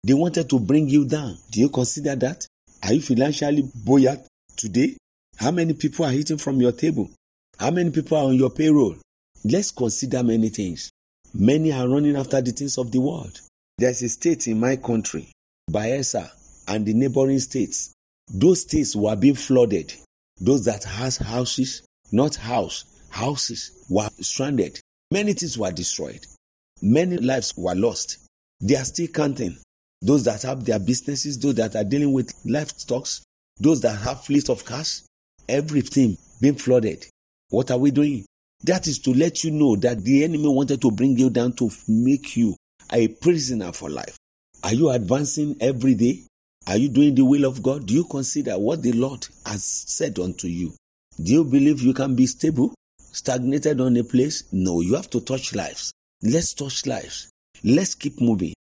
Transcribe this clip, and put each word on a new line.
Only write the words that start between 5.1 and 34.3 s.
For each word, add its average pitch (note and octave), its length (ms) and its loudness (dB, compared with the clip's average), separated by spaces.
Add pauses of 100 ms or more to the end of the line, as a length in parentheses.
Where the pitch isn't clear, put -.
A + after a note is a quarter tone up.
How A2+ 140 0
many E3 240 0
people D#3 320 -2
are C3 60 0
eating D3 260 -2
from C3+ 220 -2
your B2 120 4
table? C#3 380 -2 (480)
How A#2+ 120 -2
many E3+ 200 0
people D3+ 260 -2
are D3+ 80 2
on C3 120 4
your B2+ 140 4
payroll? D3 460 4 (480)
Let's E3+ 280 0
consider B2 500 -2
many A2+ 260 2
things. F#2+ 420 -6 (440)
Many D3 380 4
are B2+ 160 -2
running C#3+ 280 2
after C3+ 260 0
the A#2+ 100 -4
things C#3 240 -6
of B2+ 140 -4
the B2+ 100 0
world. D3 400 -6 (380)
There's B2 240 0
a A#2+ 80 -4
state D3+ 380 -2
in A2 120 0
my B2+ 160 2
country, A2+ 560 -4 (380)
Bayelsa, A2+ 600 -4 (380)
and G#2 160 -2
the G#2+ 80 0
neighboring C3+ 460 2
states. - 520 -4 (380)
Those E3 340 4
states - 320 -2
were G#2+ 220 0
being C3 180 4
flooded. A#2+ 600 2 (460)
Those A#2 260 2
that G#2 180 -2
has A2+ 320 -6
houses, B2 680 -4 (280)
not C3+ 260 2
house, G#2+ 480 -4 (240)
houses B2 640 -6 (180)
were G#2 220 0 (100)
stranded. C3+ 580 -2 (320)
Many G3+ 220 0
things C#3+ 240 -6
were G2 160 -4
destroyed. D#2 480 -8 (640)
Many E3 340 2
lives C3 400 -2
were F2+ 180 -4
lost. G2+ 440 -2 (420)
They A2 160 2
are C3 80 -6
still E3+ 240 -6
counting. C#3 480 -4 (460)
Those B2 220 2
that G#2 180 0
have C3 240 -6
their A2 140 0
businesses, C3 580 -4
those C3+ 160 0
that A2 220 -2
are G#2+ 80 -2
dealing C#3 280 2
with C3 180 -2 (140)
livestock, C3 640 -4 (500)
those D3+ 220 4
that A2 160 2
have B2 280 -6
fleets C#3+ 260 0